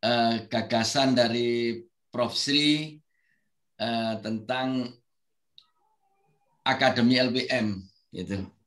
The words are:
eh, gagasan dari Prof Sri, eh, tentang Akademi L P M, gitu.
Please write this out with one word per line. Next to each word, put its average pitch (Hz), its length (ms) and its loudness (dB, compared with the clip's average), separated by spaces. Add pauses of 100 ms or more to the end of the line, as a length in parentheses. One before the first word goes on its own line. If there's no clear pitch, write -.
eh, 117 400 2
gagasan 117 720 0
dari 120 640 0 (320)
Prof 120 240 -2
Sri, 151 640 0 (800)
eh, 113 400 -2
tentang 127 720 -4 (1700)
Akademi 127 560 4
L 123 160 2
P 127 160 -2
M, 107 320 -2 (320)
gitu. 92 320 -6 (220)